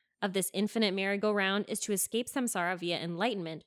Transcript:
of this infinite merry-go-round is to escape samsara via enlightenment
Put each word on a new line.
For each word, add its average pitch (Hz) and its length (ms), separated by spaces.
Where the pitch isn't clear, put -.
of 196 120
this 190 200
infinite 208 400
merry-go-round 202 720
is 208 120
to - 120
escape 226 360
samsara 185 500
via 170 220
enlightenment 170 680